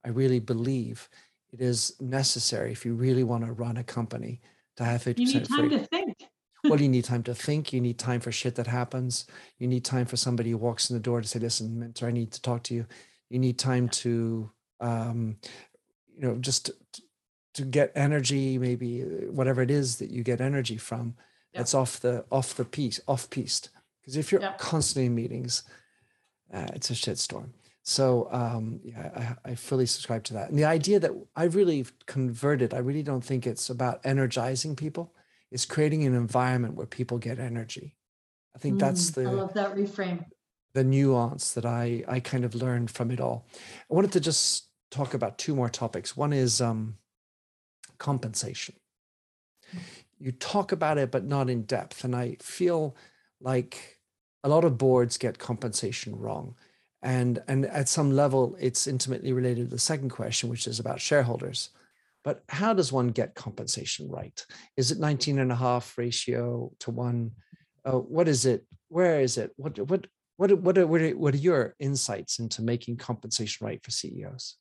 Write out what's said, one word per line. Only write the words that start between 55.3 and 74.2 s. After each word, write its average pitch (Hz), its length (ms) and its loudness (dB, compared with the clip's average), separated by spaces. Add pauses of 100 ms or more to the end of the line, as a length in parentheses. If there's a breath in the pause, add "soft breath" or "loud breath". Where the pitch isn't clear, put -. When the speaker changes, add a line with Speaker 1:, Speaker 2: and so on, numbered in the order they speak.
Speaker 1:
compensation 110 800 -4
wrong. 107 380 -8 (480 soft breath)
And, 123 440 0
and 135 180 2
at 139 240 -2
some 143 260 4
level, 135 440 4
it's - 280 0
intimately 127 460 -2
related 123 320 0
to 123 100 -8
the 123 40 -6
second 135 300 0
question, 113 400 -4
which 117 180 -4
is 113 120 -4
about - 220 -4
shareholders. - 680 2 (540 soft breath)
But 143 260 -4
how 202 240 2
does 165 180 4
one 127 160 2
get 113 260 0
compensation - 720 -6
right? - 380 -10 (320 loud breath)
Is 127 140 2
it - 80 -2
nineteen 147 400 2
and 127 120 2
a 120 40 0
half 123 420 0
ratio 120 720 -2 (100)
to 120 100 -6
one? 120 400 -2 (520 soft breath)
Uh, 131 140 0
what 160 300 2
is 135 180 4
it? 123 180 4 (260)
Where 165 320 4
is 123 180 2
it? - 160 -4
What, 139 240 -8
what, 170 260 0 (320)
what, 196 140 6 (100)
what 185 160 6
are, 185 80 8
what 160 160 4
are, 160 160 0
what 143 160 2
are 139 40 2
your 143 420 2
insights 131 580 -4
into 113 240 -6
making 117 360 -2
compensation 110 680 -6
right 101 180 -6
for - 60 -16
C - 200 -6 (100)
E 98 60 -10